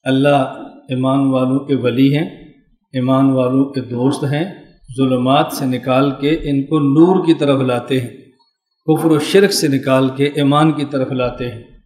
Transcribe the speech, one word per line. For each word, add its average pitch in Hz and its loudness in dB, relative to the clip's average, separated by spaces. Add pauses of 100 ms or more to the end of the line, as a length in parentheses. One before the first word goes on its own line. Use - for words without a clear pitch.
अल्लाह 135 -2
ईमान 135 0
वालों 131 0
के 139 -2
वली 123 2
हैं, 151 -2 (680)
ईमान 131 2
वालों 131 0
के 135 -6
दोस्त 123 -2
हैं, 147 -2 (480)
जुल्मात 131 0
से 139 -6
निकाल 131 0 (100)
के 147 0 (140)
इनको 139 -2
नूर 165 4
की 165 4
तरफ 135 0
लाते 127 -2
हैं, 120 -6 (760)
कुफ्र 156 2
और 151 4
शिरक 196 4
से 156 0
निकाल 131 2
के 143 0
ईमान 147 2
की 143 -4
तरफ 131 -4
लाते 123 -4
हैं। 113 -12 (220)